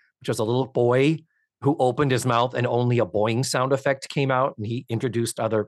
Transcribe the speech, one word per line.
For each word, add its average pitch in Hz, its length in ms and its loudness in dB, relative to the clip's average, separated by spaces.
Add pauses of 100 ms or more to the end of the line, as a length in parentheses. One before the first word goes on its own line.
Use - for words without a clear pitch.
(200)
which - 100 -18
was 120 100 -2
a 117 40 0
little 123 240 0
boy 131 520 2 (420)
who 139 180 2
opened 127 320 2
his 123 160 0
mouth 123 260 2
and 123 140 -2
only 120 320 2
a 110 60 2
boing 110 380 0
sound 131 300 0
effect 135 360 -2
came 139 200 -2
out, 131 280 0
and 107 100 -8
he 120 200 -6
introduced 117 520 -4
other 110 280 0